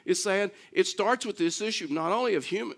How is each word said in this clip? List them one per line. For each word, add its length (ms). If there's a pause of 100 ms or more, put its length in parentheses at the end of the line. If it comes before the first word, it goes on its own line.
is 160
saying, 300 (200)
it 140
starts 400
with 140
this 200
issue 300
not 220
only 240
of 120
hum-, 300